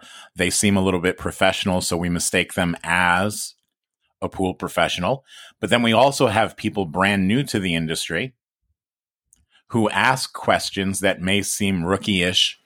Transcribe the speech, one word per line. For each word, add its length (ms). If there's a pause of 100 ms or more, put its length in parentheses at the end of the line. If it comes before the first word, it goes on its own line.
(360)
they 140
seem 260
a 60
little 180
bit 200
professional, 640
so 160
we 120
mistake 460
them 280
as 680 (720)
a 60
pool 260
professional. 680 (360)
But 120
then 120
we 100
also 340
have 300
people 280
brand 420
new 160
to 160
the 160
industry 580 (1400)
who 200
ask 440
questions 640
that 220
may 200
seem 440
rookie-ish, 800